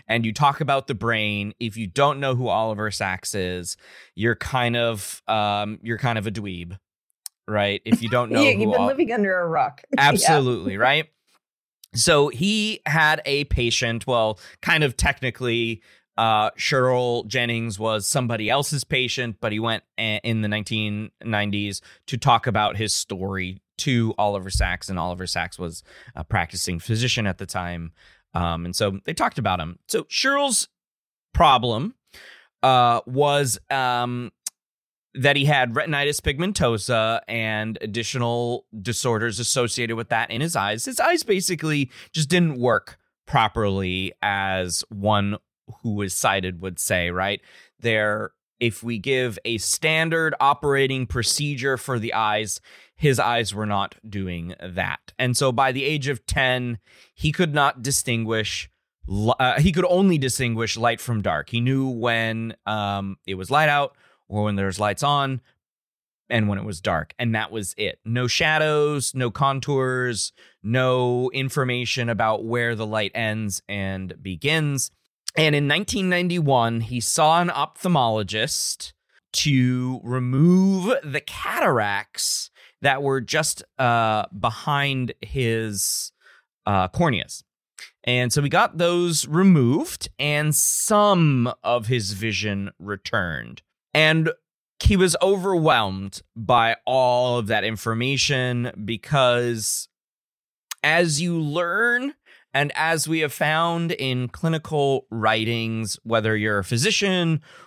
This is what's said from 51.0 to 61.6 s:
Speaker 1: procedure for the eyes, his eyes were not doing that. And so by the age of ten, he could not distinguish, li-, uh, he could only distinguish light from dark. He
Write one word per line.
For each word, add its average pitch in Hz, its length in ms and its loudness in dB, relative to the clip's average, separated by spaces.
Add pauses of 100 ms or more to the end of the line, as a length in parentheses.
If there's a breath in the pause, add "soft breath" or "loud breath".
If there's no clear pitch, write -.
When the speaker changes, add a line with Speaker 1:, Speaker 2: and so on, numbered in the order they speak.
Speaker 1:
procedure 135 720 -2
for 123 220 -4
the 107 160 -6
eyes, 107 460 -2 (340 soft breath)
his 135 240 2
eyes 117 340 0
were 107 140 -4
not 101 300 -2 (120)
doing 90 540 -6
that. 92 560 -6
And 123 180 0
so 135 160 2
by 131 200 2
the 131 120 -4
age 139 240 -2
of 131 160 -6
ten, 127 540 -2 (360 soft breath)
he 151 180 -2
could 170 200 0
not 143 300 2
distinguish, 113 880 -2 (360)
li-, 107 320 0
uh, 127 220 2
he 175 120 4
could 175 140 2
only 180 300 4
distinguish 120 640 -2
light 117 220 0
from 113 200 -2
dark. 80 300 -2
He 117 100 -2